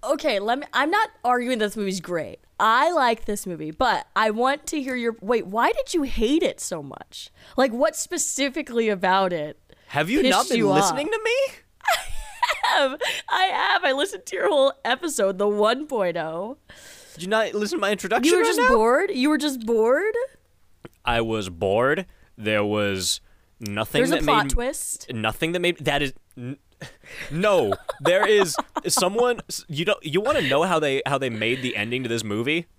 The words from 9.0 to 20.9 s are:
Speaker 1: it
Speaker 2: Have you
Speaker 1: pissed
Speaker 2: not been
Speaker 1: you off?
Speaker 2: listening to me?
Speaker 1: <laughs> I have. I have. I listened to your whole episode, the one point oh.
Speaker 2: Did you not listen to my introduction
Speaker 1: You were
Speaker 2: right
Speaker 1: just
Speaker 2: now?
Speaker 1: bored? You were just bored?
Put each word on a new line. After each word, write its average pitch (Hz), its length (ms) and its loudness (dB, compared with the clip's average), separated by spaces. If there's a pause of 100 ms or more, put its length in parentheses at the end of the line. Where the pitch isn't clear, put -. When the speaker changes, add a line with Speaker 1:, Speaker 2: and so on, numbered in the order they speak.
Speaker 1:
it 151 260 -6 (300)
Speaker 2:
Have 156 220 -2
you 262 120 2
Speaker 1:
pissed 254 100 4
Speaker 2:
not 214 180 2
been - 80 0
Speaker 1:
you 101 140 2
off? 190 100 4
Speaker 2:
listening 196 260 0
to 427 160 -2
me? 508 360 0
Speaker 1:
<laughs> - 40 -20 (880)
I - 280 0
have. 277 220 0 (280)
I 370 160 2
have. 381 380 0
I 285 80 4
listened 330 360 -2
to - 80 -10
your 381 140 0
whole 277 240 4 (120)
episode, 226 520 0
the 202 100 2
one 214 400 2
point 185 300 -2
oh. 170 400 -6 (560)
Speaker 2:
Did 160 100 -14
you 180 60 -8
not 220 240 0
listen 208 240 -2
to 233 40 -2
my 202 100 0
introduction 220 400 2
Speaker 1:
You 359 60 4
were 359 60 4
Speaker 2:
right 453 120 4
Speaker 1:
just 440 40 0
Speaker 2:
now? 494 160 4
Speaker 1:
bored? 285 380 4
You 262 160 2
were 302 80 2
just 269 280 -4
bored? 247 500 2 (880)